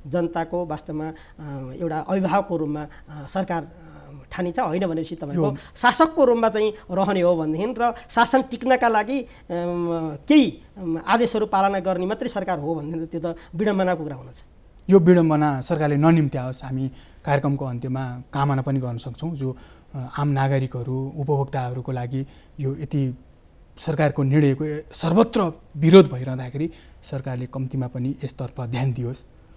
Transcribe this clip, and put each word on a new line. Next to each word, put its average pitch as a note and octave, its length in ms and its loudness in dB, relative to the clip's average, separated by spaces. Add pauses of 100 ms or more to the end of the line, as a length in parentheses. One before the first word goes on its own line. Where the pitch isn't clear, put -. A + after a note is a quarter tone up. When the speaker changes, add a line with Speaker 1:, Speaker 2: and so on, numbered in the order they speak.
Speaker 1:
जनताको E3+ 580 -4
वास्तवमा, D3+ 420 -8
अ, C#3+ 760 -14
एउटा D#3 180 -4
अभिभावकको F#3 580 -2
रूपमा, D3+ 300 -4 (220)
अ, D3 180 -14
सरकार, F#3 360 -4
अ, D3+ 320 -20 (360)
ठानिन्छ। F3+ 280 -4
होइन F#3 280 -2
भनेपछि D#3+ 280 -4
तपाईँको D3+ 300 -2
Speaker 2:
यो C#3 120 -2 (180)
Speaker 1:
शासकको D#4+ 500 4
रूपमा A#3 240 4
चाहिँ G#3 240 0 (180)
रहने F#3+ 300 2
हो F3 140 4
भनेदेखि D#3+ 420 -2
र A#3 160 0 (160)
शासन A#3+ 320 4
टिक्नका B3 460 2
लागि, A3+ 320 0
अम, E3+ 1000 -4 (100)
केही, C#4 340 6 (160)
अम, E3 300 -4
आदेशहरू A3 380 2
पालना G3 340 2
गर्ने F3+ 260 -2
मात्रै A3 240 -4
सरकार F#3 300 -4
हो D#3 160 -4
भनेदेखि D#3+ 440 -6
त्यो E3 140 -4
त - 20 -14 (200)
विडम्बनाको F#3 480 0
कुरा C#3+ 120 -8
हुन B2+ 120 -16
छ। - 160 -20 (460)
Speaker 2:
यो F#3+ 100 10
विडम्बना D#3 640 4
सरकारले D3+ 340 0
ननिम्त्याओस्। D3 680 2
हामी C3 240 -4 (380)
कार्यक्रमको C#3 400 0
अन्त्यमा B2+ 580 -6 (100)
कामना C#3 280 0
पनि C3+ 180 -2
गर्न A#2+ 180 -4
सक्छौँ, C3+ 340 -8
जो, C3+ 260 -6 (380)
अ, B2+ 140 -8 (100)
आम C#3+ 80 0
नागरिकहरू, C3+ 880 -2
उपभोक्ताहरूको C3+ 760 -4
लागि B2+ 340 -6 (340)
यो C3+ 160 -4
यति C#3 420 -4 (600)
सरकारको D3+ 460 0
निर्णयको D3 680 2
सर्वत्र F3+ 580 2 (260)
विरोध D#3+ 340 10
भइरहँदाखेरि C3 580 -6 (340)
सरकारले B2+ 420 -6
कम्तीमा C3 420 -6
पनि B2+ 360 -6
यसतर्फ C3 380 -8
ध्यान B2 320 -2
दियोस्, B2+ 300 -6 (320)